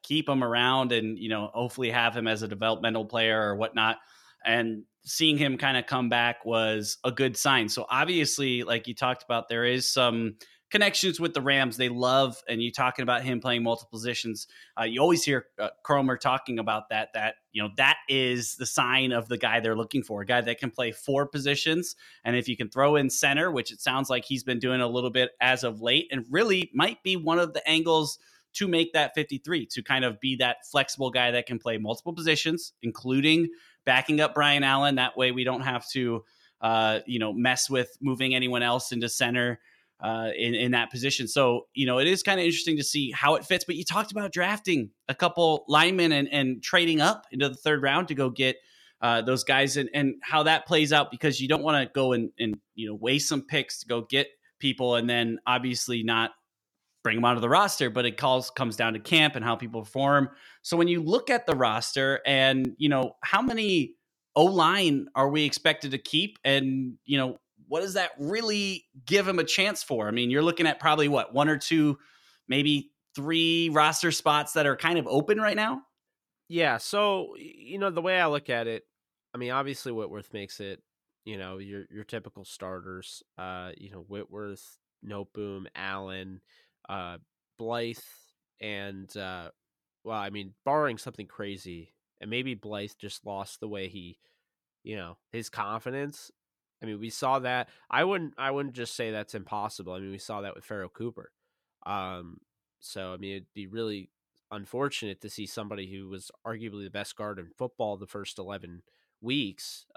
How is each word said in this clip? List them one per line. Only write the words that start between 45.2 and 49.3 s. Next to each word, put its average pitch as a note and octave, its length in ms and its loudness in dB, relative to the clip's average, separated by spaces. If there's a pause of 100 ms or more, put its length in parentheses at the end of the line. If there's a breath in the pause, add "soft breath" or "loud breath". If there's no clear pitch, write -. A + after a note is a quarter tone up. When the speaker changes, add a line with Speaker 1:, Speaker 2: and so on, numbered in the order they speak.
Speaker 1:
linemen E3 440 6
and, C#3 160 2
and C3 340 0
trading E3 380 4
up G3 300 2
into C#3 180 0
the B2+ 60 -4
third D3 280 0
round D3+ 260 2
to D#3 60 -4
go C3+ 160 2
get, C3 260 2 (440 soft breath)
uh, A#2 220 4
those B2+ 220 0